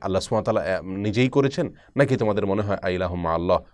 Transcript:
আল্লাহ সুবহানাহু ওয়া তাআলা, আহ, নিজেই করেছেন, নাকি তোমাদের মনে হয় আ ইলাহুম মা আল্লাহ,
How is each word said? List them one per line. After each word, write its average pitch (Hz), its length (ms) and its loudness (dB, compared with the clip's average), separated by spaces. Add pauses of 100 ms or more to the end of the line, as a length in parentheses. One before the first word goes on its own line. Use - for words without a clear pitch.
আল্লাহ 95 180 0
সুবহানাহু 107 360 0
ওয়া 101 80 0
তাআলা, 92 140 0
আহ, 80 80 -8
নিজেই 101 440 0
করেছেন, 139 440 0 (220)
নাকি 127 220 2
তোমাদের 104 280 0
মনে 98 160 0
হয় 101 200 -2
আ 92 80 -2
ইলাহুম 90 320 -2
মা 82 120 0
আল্লাহ, 85 260 2 (140)